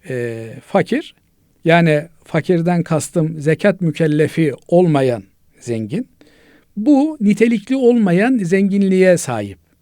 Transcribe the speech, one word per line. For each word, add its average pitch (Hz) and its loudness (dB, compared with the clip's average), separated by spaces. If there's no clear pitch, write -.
e, 117 -8
fakir, 214 -4
yani 165 2
fakirden 170 -2
kastım 156 -4
zekat 160 0
mükellefi 156 0
olmayan 139 2
zengin, 117 -6
bu 294 0
nitelikli 220 0
olmayan 233 2
zenginliğe 190 2
sahip 104 -6